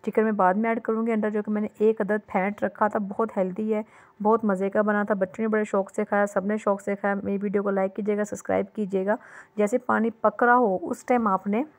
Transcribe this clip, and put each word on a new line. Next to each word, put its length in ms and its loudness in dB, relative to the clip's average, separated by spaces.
चिकन 180 0
मैं 120 0
बाद 220 2
में 120 0
ऐड 100 0
करूँगी। 320 -2
अंडा 180 0
जो 120 -2
कि 100 -6
मैंने 180 -2
एक 200 2
अदद 180 0
फेंट 440 -2
रखा 260 0
था, 100 -2
बहुत 380 -4
हेल्दी 340 -2
है, 140 -2
बहुत 240 2
मज़े 240 0
का 120 2
बना 220 2
था, 100 0
बच्चों 300 -2
ने 40 0
बड़े 180 0
शौक़ 260 -2
से 120 -4
खाया, 220 2
सब 220 -2
ने 100 0
शौक़ 240 0
से 140 -4
खाया। 200 -2
मेरी 220 -4
वीडियो 260 -2
को 60 0
लाइक 240 0
कीजिएगा, 300 -2
सब्सक्राइब 520 -2
कीजिएगा। 420 -2
जैसे 200 2
पानी 320 2
पक 340 0
रहा 120 6
हो 280 2
उस 240 -8
टाइम 200 2
आपने 380 0